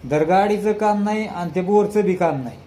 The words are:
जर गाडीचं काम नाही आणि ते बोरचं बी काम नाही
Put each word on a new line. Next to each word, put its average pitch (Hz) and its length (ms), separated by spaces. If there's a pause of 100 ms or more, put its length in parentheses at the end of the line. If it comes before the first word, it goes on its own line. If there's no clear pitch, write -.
(100)
जर 151 140
गाडीचं 202 480
काम 208 300
नाही 214 240
आणि 175 280
ते 185 60
बोरचं 208 440
बी 185 100
काम 160 280
नाही 117 240